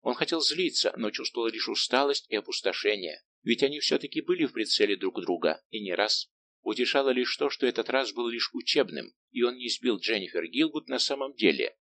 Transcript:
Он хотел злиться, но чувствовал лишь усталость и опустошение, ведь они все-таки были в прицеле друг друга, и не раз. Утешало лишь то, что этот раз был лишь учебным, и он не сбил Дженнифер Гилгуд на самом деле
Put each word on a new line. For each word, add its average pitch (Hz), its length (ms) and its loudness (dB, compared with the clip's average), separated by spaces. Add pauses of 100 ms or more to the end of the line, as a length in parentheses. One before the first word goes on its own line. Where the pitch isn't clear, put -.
Он 123 140 -2
хотел 160 260 0
злиться, 160 560 0
но 107 140 -2
чувствовал - 360 -2
лишь 110 220 -2
усталость 139 600 0
и 113 60 0
опустошение, 98 880 -2 (220)
ведь 117 180 2
они 143 180 2
все-таки 147 420 0
были 170 240 0
в - 80 -6
прицеле 104 420 2
друг 92 260 -2
друга, 82 480 0
и 110 120 -6
не 92 120 -4
раз. 104 360 0 (320)
Утешало 123 500 2
лишь 123 260 0
то, 143 120 0
что - 160 0
этот 120 240 0
раз 131 220 2
был 117 160 -4
лишь 117 260 -4
учебным, 110 600 0 (180)
и 120 120 -2
он 123 120 2
не 123 140 -8
сбил 113 280 0
Дженнифер 90 500 -2
Гилгуд 147 420 -2
на 131 100 -2
самом 139 340 -2
деле 71 440 2 (100)